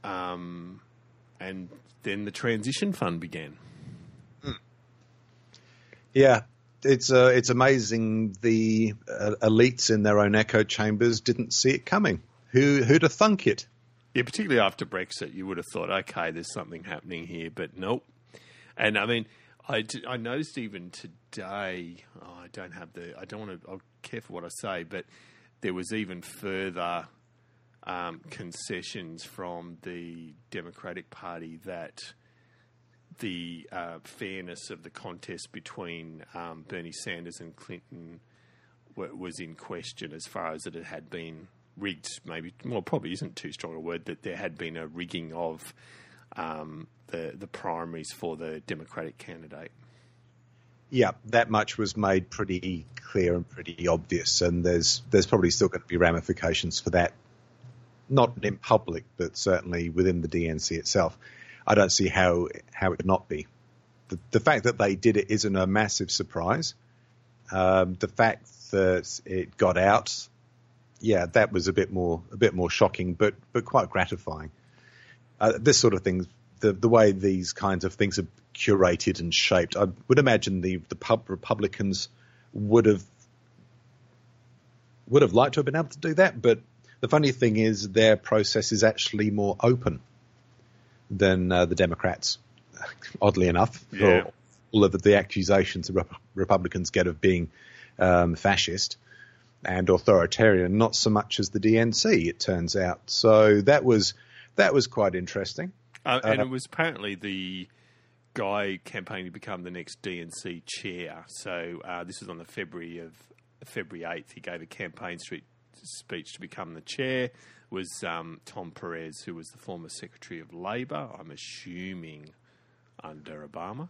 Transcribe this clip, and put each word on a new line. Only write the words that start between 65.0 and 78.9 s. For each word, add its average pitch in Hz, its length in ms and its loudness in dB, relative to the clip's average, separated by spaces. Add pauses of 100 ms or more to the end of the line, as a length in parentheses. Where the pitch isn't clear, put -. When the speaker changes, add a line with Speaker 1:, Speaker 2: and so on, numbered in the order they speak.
Speaker 2:
it 98 120 -2
isn't 104 260 -2
a 92 100 2
massive 104 440 -2
surprise. 101 640 -4 (800)
Um, 92 420 4
the 95 140 -6
fact - 400 0 (220)
that 92 560 0
it 92 300 -6
got 92 200 2
out, 101 400 4 (840)
yeah, 98 320 2
that 107 200 4
was 92 160 0
a 95 40 0
bit 92 200 0
more, 87 300 -2 (100)
a - 40 -14
bit 107 180 4
more 90 160 0
shocking, 90 440 2
but, 104 200 2 (180)
but 120 120 -2
quite 117 260 2
gratifying. 82 600 -4 (920)
Uh, 110 180 4
this 135 200 4
sort 113 140 6
of 92 100 -2
thing, 92 240 0 (340)
the, 107 120 4
the 98 160 2
way 110 240 8
these 95 400 0
kinds 95 320 -2
of 92 100 -2
things 101 240 0
are 90 80 -4 (280)
curated 92 640 2